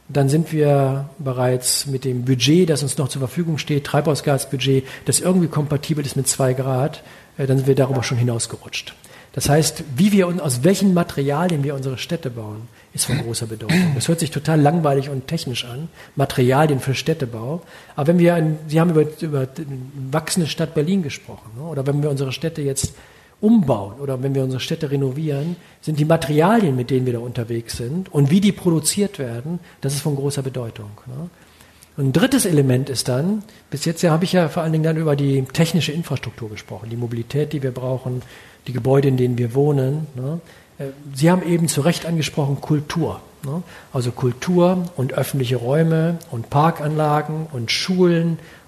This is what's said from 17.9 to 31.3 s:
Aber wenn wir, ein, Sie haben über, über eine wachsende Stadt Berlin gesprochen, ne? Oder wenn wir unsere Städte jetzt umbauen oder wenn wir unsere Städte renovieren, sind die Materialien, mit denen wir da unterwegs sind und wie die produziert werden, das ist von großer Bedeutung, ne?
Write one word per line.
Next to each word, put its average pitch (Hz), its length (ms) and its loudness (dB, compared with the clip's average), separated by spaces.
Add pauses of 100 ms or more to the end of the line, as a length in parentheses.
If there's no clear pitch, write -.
Aber 139 100 -2
wenn 175 140 6
wir, 170 140 6
ein, 156 240 2 (100)
Sie 151 100 2
haben 175 120 6
über, 151 160 4 (160)
über 147 180 -2
eine 135 720 -8
wachsende 160 360 0
Stadt 156 260 -4
Berlin 180 280 0
gesprochen, - 540 -12
ne? 139 80 -12
Oder 143 220 -6
wenn 143 160 0
wir 151 80 0
unsere 135 200 -2
Städte 160 320 -6
jetzt 139 300 -4 (480)
umbauen 139 600 2
oder 135 220 -4
wenn 139 140 0
wir 135 80 2
unsere 131 160 -2
Städte 156 320 -6
renovieren, 143 640 -2 (260)
sind 156 160 -4
die 151 60 4
Materialien, 160 720 4
mit 123 140 -2
denen 127 140 2
wir 123 100 0
da 117 40 -4
unterwegs 117 580 -6
sind 151 380 -6
und 143 160 4
wie 196 100 6
die 202 120 4
produziert 185 680 0
werden, 131 400 -6 (220)
das 139 140 -2
ist 139 60 -6
von 151 140 -2
großer 139 280 -2
Bedeutung, 117 480 -8 (160)
ne? 139 220 -12 (680)